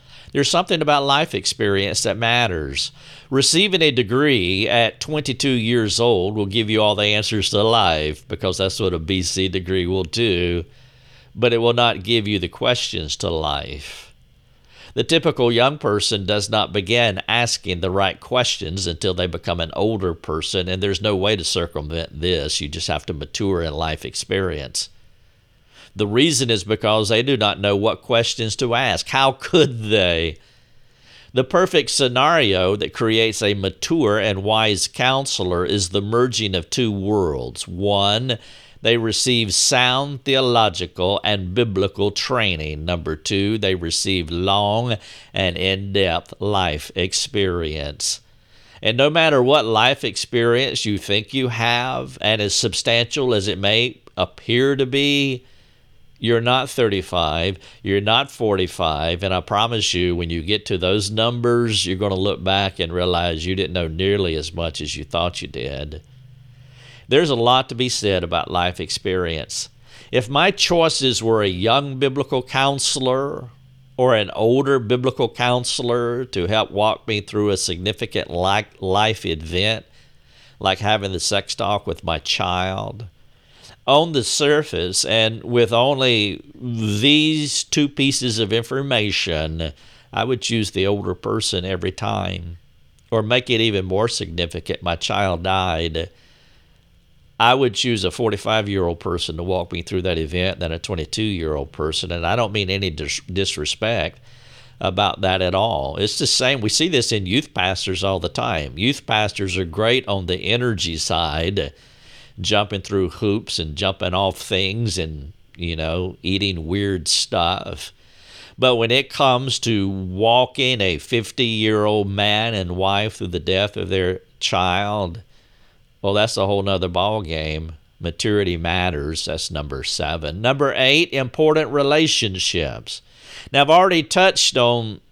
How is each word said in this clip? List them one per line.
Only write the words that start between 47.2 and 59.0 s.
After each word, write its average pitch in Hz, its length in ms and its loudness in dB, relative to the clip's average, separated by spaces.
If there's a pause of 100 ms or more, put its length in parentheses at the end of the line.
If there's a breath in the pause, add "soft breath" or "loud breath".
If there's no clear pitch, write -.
And 117 160 0
no 139 100 6
matter 156 340 4
what 135 220 4
life 117 400 2
experience 120 800 0
you 104 140 0
think - 340 -2
you 131 160 0
have, 123 720 -2
and 107 220 2
as 101 120 0
substantial 120 800 0
as 104 160 2
it 90 100 -2
may 110 440 0 (160)
appear 127 580 0
to 135 80 0
be, 139 640 0 (720 soft breath)
you're 113 240 2
not 127 260 0
thirty-five, 90 880 0 (240 loud breath)
you're 101 200 0
not 120 280 2
forty-five, 87 920 0